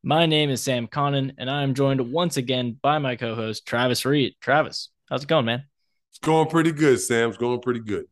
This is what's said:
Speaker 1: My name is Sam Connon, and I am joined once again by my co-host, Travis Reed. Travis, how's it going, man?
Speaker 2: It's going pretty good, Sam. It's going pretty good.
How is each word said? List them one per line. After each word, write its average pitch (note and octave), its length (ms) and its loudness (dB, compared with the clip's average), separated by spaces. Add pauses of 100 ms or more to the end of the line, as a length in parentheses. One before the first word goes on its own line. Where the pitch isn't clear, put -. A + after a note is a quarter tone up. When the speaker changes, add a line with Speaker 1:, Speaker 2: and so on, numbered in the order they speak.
Speaker 1:
My D#3+ 220 2
name D3+ 240 2
is B2+ 140 -2
Sam B2 240 -2
Connon, C#3 500 -2
and B2 140 -8
I C#3+ 120 -4
am C3+ 120 0
joined C3+ 360 0
once E3 280 -2
again B2 420 -4
by D3+ 180 2
my C3 180 -2
co-host, A2+ 500 -6
Travis B2 400 0
Reed. C3+ 340 2
Travis, C3+ 480 0 (220)
how's C3+ 140 -4
it C#3 40 -16
going, D#3 160 2
man? A#2+ 200 -2 (460)
Speaker 2:
It's - 80 -20
going D#3+ 300 2
pretty E3 240 2
good, D3 280 4
Sam. A#2 280 2
It's G#2 80 -6
going A#2+ 240 -2
pretty A#2+ 200 -4
good. G2+ 320 -6